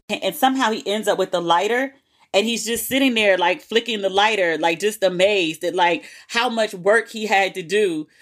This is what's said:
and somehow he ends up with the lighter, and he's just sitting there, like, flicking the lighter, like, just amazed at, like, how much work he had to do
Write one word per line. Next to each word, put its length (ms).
and 260
somehow 380
he 160
ends 220
up 100
with 120
the 100
lighter, 540
and 120
he's 180
just 240
sitting 260
there, 240
like, 240
flicking 400
the 80
lighter, 480
like, 220
just 240
amazed 640
at, 100
like, 300
how 180
much 260
work 360
he 160
had 300
to 60
do 460